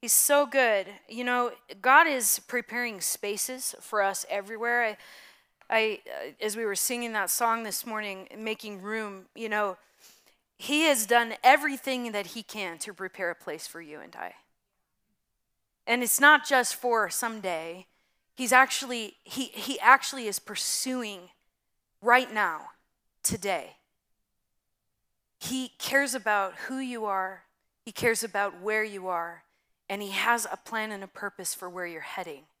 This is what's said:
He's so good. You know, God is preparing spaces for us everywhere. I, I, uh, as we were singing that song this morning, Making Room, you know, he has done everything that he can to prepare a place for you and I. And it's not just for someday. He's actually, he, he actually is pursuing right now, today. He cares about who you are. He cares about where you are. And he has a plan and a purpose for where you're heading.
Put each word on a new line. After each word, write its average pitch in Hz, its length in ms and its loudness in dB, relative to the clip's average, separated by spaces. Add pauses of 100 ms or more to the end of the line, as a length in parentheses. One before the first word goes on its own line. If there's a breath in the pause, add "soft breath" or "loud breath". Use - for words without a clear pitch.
He's 233 100 -2
so 285 360 6
good. 226 400 2 (200)
You 233 160 -8
know, 247 280 0 (320)
God 285 240 10
is 254 400 0
preparing 233 520 -6
spaces 214 800 -4
for 214 220 -2
us 196 260 0
everywhere. 226 560 -2
I, 214 140 -2 (720 loud breath)
I, 220 380 2
uh, 71 240 -10 (100)
as 214 160 -4
we 226 80 -4
were 202 80 -2
singing 240 400 -4
that 202 160 -2
song 233 320 0
this 214 240 -8
morning, 208 500 -8
Making 214 460 -8
Room, 202 440 -8 (100)
you 220 140 -8
know, 208 280 -2 (800 soft breath)
he 302 280 0
has 262 200 2
done 233 380 2
everything 262 680 4
that 202 140 -4
he 226 160 -12
can 185 380 -8
to - 120 -10
prepare 185 380 -8
a 170 60 -8
place 160 320 -10
for - 120 -14
you 151 200 -16
and - 160 -20
I. - 180 -12 (1500)
And 240 160 0
it's 233 180 0
not 285 240 10
just 254 300 2
for 226 340 0
someday. 185 800 -6 (500)
He's 247 160 -2
actually, 254 720 4
he, - 200 -8
he 220 360 -8
actually 262 460 4
is 202 140 -4
pursuing 214 880 -6 (720)
right 240 320 4
now, 180 280 0 (600)
today. 180 540 -4 (1600)
He 262 380 -6
cares 269 380 0
about 202 380 0 (160)
who 262 80 -4
you 247 260 -6
are. 190 400 -4 (420)
He 220 60 -14
cares 226 320 0
about 202 380 -4
where 214 240 0
you 196 240 -8
are. 170 340 -4 (460)
And 196 120 -6
he 202 100 -8
has 226 380 2
a - 60 -6
plan 214 380 -6
and 196 100 -10
a 190 40 -16
purpose - 460 -8
for 180 160 -10
where 180 160 -8
you're 170 140 -10
heading. 151 440 -10 (180)